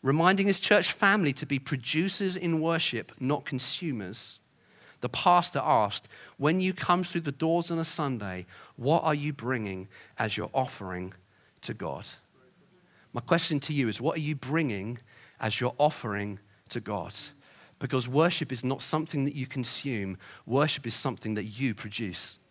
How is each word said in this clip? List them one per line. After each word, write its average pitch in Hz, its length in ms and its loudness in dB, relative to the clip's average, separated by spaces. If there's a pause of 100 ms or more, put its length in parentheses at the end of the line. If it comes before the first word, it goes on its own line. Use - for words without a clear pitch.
Reminding 175 440 4
his 196 140 4
church - 320 4
family 196 400 4
to 139 140 -6
be 139 120 -2
producers 180 800 -2
in 165 240 0
worship, 165 580 0
not 135 280 -2
consumers, 123 960 -4 (600)
the 127 80 -4
pastor 175 520 4
asked, 113 480 2 (300)
"When 160 220 4
you 185 120 2
come 180 320 2
through 175 160 -4
the 160 100 -4
doors 165 400 0
on 170 80 -2
a 165 60 -2
Sunday, 104 640 -4 (280)
what 139 300 2
are 156 100 4
you 147 180 -4
bringing 110 540 -4 (320)
as 110 180 -2
your 90 160 -6
offering 95 600 2 (460)
to - 140 -4
God?" 80 340 -6 (1040)
My 123 80 -4
question 160 400 2
to - 140 -2
you 135 120 2
is, 110 140 -2
what 151 160 0
are 160 40 -4
you 151 140 -2
bringing 123 640 -2 (400)
as 110 220 -2
your 123 180 -2
offering 104 640 -2 (300)
to 120 100 -4
God? 104 340 -6 (640)
Because 127 300 0
worship 147 420 2
is 127 140 -4
not 127 180 -2
something 156 420 0
that 143 120 -4
you 131 100 -6
consume. 113 720 -2 (280)
Worship 139 380 2
is 117 120 0
something 110 380 -2
that 107 100 -4
you 110 300 -4
produce. - 680 -6 (100)